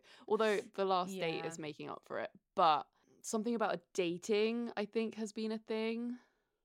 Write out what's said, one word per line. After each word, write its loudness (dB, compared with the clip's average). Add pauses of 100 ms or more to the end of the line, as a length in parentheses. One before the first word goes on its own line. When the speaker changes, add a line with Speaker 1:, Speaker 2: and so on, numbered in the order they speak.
(280)
Speaker 1:
Although 4 (160)
the 0
last 2
date -2
Speaker 2:
Yeah. -4
Speaker 1:
is -8
making -8
up -10
for -6
it. -4 (260)
But 6 (340)
something -2
about 0 (140)
dating, 0
I -2
think, -2
has -6
been -4
a -4
thing -4 (480)